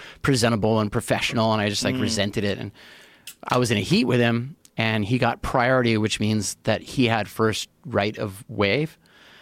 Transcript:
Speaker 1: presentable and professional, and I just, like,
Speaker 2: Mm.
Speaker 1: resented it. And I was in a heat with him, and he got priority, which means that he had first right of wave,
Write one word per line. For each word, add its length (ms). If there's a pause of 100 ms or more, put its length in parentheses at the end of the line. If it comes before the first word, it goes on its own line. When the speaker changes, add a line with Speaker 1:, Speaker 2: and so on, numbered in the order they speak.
(200)
Speaker 1:
presentable 580
and 140
professional, 640
and 80
I 80
just, 140
like, 100
Speaker 2:
Mm. 80
Speaker 1:
resented 420
it. 140
And 120 (800)
I 80
was 140
in 80
a 20
heat 240
with 160
him, 360 (200)
and 280
he 140
got 240
priority, 540
which 240
means 440
that 180
he 240
had 220
first 400 (180)
right 320
of 300
wave, 500 (440)